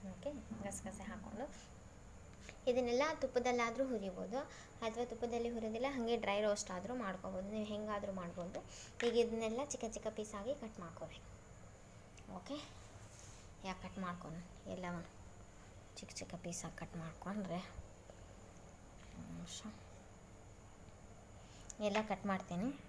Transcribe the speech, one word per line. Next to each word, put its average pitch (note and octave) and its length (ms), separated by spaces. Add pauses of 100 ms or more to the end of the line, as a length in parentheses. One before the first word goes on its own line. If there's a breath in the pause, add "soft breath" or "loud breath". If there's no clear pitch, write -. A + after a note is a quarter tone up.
(120)
ಓಕೆ, F#3+ 180 (360)
ಗಸಗಸೆ G3+ 440
ಹಾಕ್ಕೊಂಡು G#3+ 360 (1200 loud breath)
ಇದನ್ನೆಲ್ಲ B3 340 (180)
ತುಪ್ಪದಲ್ಲಾದರೂ A#3+ 680
ಹುರಿಬೋದು, F#3+ 480 (480 loud breath)
ಅಥವಾ A3+ 240
ತುಪ್ಪದಲ್ಲಿ A#3 440
ಹುರಿದಿಲ್ಲ A3 420
ಹಾಗೆ A#3 180 (100)
ಡ್ರೈ G3+ 120 (100)
ರೋಸ್ಟ್ G#3 300
ಆದರೂ G3+ 260
ಮಾಡ್ಕೊಬೋದು, F#3+ 520
ನೀವು G#3+ 180
ಹೆಂಗಾದರೂ G#3 480
ಮಾಡ್ಬೋದು. F3 400 (460 loud breath)
ಈಗ A3+ 160
ಇದನ್ನೆಲ್ಲ A3+ 380 (120)
ಚಿಕ್ಕ A#3+ 220
ಚಿಕ್ಕ G#3+ 220
ಪೀಸಾಗಿ G#3+ 360 (100)
ಕಟ್ G#3+ 220
ಮಾಡ್ಕೋಬೇಕು, E3 440 (1080)
ಓಕೆ? C#4+ 180 (1120 loud breath)
ಯಾಕೆ F#3 160
ಕಟ್ F3+ 220
ಮಾಡ್ಕೊಂಡು F3 360 (320)
ಎಲ್ಲವನ್ನು F3 380 (880)
ಚಿಕ್ಕ - 200
ಚಿಕ್ಕ - 160 (100)
ಪೀಸಾಗಿ E3+ 380
ಕಟ್ E3 200
ಮಾಡ್ಕೊಂಡ್ರೆ, F3+ 580 (1500)
ಒಂದು - 240
ನಿಮಿಷ - 240 (2250 loud breath)
ಎಲ್ಲ G#3 100 (140)
ಕಟ್ F#3+ 200
ಮಾಡ್ತೀನಿ. F#3 380 (180)